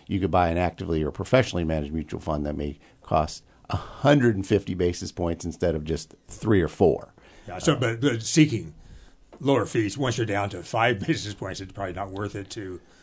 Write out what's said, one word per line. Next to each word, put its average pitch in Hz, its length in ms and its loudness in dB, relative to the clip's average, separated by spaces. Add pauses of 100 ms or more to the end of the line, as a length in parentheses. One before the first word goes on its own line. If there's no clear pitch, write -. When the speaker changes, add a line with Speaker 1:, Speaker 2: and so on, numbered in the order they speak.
Speaker 1:
you 95 140 -2
could 87 100 0
buy 90 160 4
an 82 100 0
actively 85 460 0
or 73 80 -2
professionally 92 540 2
managed 76 280 -2
mutual 80 280 -6
fund 73 240 -2
that 73 100 -4
may 73 240 -6 (220)
cost - 420 0 (260)
a - 60 0
hundred 127 600 2
and 98 120 -4
fifty 98 260 2
basis 87 380 -2
points 85 320 -4
instead 82 320 -2
of 76 80 -4
just 78 320 -6 (120)
three 104 340 2
or 78 80 0
four. - 440 2 (340)
Speaker 2:
Yeah, 87 120 -10
so, 147 160 2
but, 117 240 0
but 117 240 0
seeking 120 500 2 (640)
lower 123 260 2
fees, 107 320 -2
once 127 200 -2
you're 117 80 -2
down 101 260 -2
to 87 120 -10
five 113 360 2
<laughs> 92 80 -6
basis 107 260 -4
points, 92 260 -10
it's 95 120 -12
probably 95 220 -6
not 95 160 -8
worth 98 260 -6
it 98 160 -10
to 95 280 -10 (240)